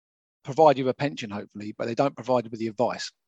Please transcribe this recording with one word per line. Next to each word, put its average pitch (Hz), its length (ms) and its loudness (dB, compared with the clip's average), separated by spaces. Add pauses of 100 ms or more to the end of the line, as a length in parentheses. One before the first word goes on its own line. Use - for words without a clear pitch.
(440)
provide 143 360 6
you 131 100 0
a 123 60 0
pension, 143 340 -6
hopefully, 104 480 -10
but 113 80 -6
they 117 80 -4
don't 135 220 0
provide 123 300 0
you 113 40 -14
with 110 100 -10
the 113 80 -2
advice. - 440 -2 (160)